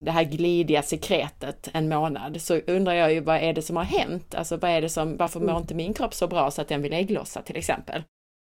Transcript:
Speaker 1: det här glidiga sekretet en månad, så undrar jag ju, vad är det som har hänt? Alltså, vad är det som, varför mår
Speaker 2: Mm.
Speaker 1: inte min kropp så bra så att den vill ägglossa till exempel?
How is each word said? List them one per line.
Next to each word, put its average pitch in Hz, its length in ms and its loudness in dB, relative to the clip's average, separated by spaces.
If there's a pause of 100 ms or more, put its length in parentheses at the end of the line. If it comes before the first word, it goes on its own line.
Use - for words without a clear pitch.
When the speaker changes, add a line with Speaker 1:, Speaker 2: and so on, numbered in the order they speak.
Speaker 1:
det 156 60 0
här 165 120 4
glidiga 156 580 2
sekretet - 920 -4
en 156 160 0
månad, 156 520 -2
så - 120 0
undrar 180 400 2
jag 165 200 6
ju, 165 60 4
vad 160 180 4
är 160 160 2
det 160 80 0
som 170 140 -4
har 170 80 0
hänt? 190 520 -2
Alltså, 165 220 -4
vad 175 140 2
är 165 100 4
det 160 80 0
som, 156 280 -2
varför 165 220 0
mår 170 100 2
Speaker 2:
Mm. 170 120 0
Speaker 1:
inte 160 140 -8
min 170 180 -2
kropp 226 200 -2
så 180 140 0
bra 165 240 2
så 156 100 -6
att 147 60 -4
den 143 140 -2
vill 143 120 -2
ägglossa 190 480 -2
till - 160 -10
exempel? - 460 -4 (420)